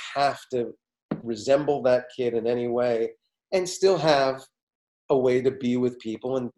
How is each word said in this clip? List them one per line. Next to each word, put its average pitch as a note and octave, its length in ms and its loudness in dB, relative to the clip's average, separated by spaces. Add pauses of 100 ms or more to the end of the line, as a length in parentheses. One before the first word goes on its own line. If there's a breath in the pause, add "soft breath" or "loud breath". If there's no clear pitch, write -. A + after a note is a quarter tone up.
(140)
have C#3 240 0 (140)
to A#2+ 200 -2 (500)
resemble C3 600 0
that B2 240 2 (100)
kid A#2+ 180 -2
in A2+ 120 -2
any A#2+ 220 0
way A#2+ 420 0 (420)
and F#3 160 0
still F#3+ 300 2
have C#3 440 2 (680)
a C#3 80 4
way B2+ 240 2
to C3 80 2
be C3 260 -2
with B2 220 -2
people. A2 400 -6
And A#2+ 200 -6